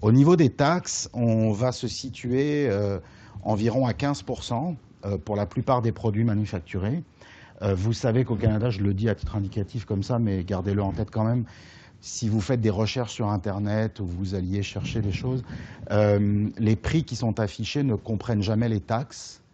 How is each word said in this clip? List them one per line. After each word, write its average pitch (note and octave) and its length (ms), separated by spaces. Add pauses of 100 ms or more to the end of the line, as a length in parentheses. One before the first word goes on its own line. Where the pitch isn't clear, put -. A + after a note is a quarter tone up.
Au G#2+ 100
niveau C#3+ 240
des D#3+ 140
taxes, - 640
on A2+ 380
va A#2 200
se A#2+ 160
situer, C3+ 800
euh, G2+ 300 (440)
environ A2 420
à A#2 80
quinze C#3 280
pour - 220
cent, D3 320 (300)
euh, G2+ 120
pour G2+ 180
la G#2 100
plupart B2 360
des A2+ 100
produits G#2+ 320
manufacturés. G#2+ 800 (580)
Euh, G2 140
vous G#2 180
savez A#2+ 300
qu'au A#2 120
Canada, G#2+ 340
je G2+ 120
le G2+ 120
dis G#2+ 160
à G2+ 60
titre - 200
indicatif G2 500
comme G2 180
ça, A#2+ 160
mais G2 240
gardez-le G2 380
en G2 100
tête G2+ 200
quand A2 140
même, A#2 200 (560)
si - 280
vous G#2+ 120
faites A#2+ 200
des A2 80
recherches G#2+ 440
sur G#2+ 160
Internet G#2 680
ou G2+ 60
vous F#2 300
alliez F#2+ 280
chercher - 380
des G2+ 100
choses, B2+ 320 (480)
euh, G#2 560 (100)
les A2 180
prix - 280
qui - 120
sont A2+ 240
affichés A2+ 440
ne B2+ 120
comprennent G#2 480
jamais A2 260
les G#2+ 120
taxes - 600 (120)